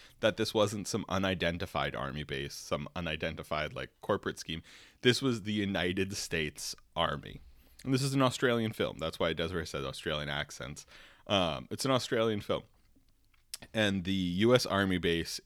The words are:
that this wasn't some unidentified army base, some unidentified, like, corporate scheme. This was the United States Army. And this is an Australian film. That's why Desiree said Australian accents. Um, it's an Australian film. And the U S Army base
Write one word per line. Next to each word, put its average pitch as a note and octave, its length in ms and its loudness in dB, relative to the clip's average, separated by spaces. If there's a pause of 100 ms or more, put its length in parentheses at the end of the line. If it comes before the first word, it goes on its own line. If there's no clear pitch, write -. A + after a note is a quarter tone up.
(200)
that G#2+ 160 4
this - 180 0
wasn't G#2 320 4
some G#2 220 -4
unidentified E2+ 880 0
army C#2 260 -4
base, C#2+ 320 -6
some D2 400 -4
unidentified, E2 800 -4
like, C2 180 -8 (120)
corporate - 360 -2
scheme. D#2+ 240 -6 (380)
This A#2+ 220 4
was A#2+ 200 0
the G#2+ 100 -4
United G2 640 0
States - 600 -4 (180)
Army. D#2 460 -2 (440)
And C3+ 80 0
this C3 100 2
is C3+ 120 -2
an C#3 80 4
Australian A#2+ 500 2
film. D#2+ 280 -2
That's D#2+ 180 -4
why E2+ 140 2
Desiree E2 340 -2
said C#2+ 180 -6
Australian D2 440 -4
accents. C#2+ 580 -8 (400)
Um, F2 420 2
it's - 160 -6
an C3 60 0
Australian A2+ 500 2
film. F#2 220 -2 (1120)
And G2 300 2
the F#2+ 80 0
U F#2+ 420 4
S B2 120 6
Army F#2+ 320 4
base E2+ 480 0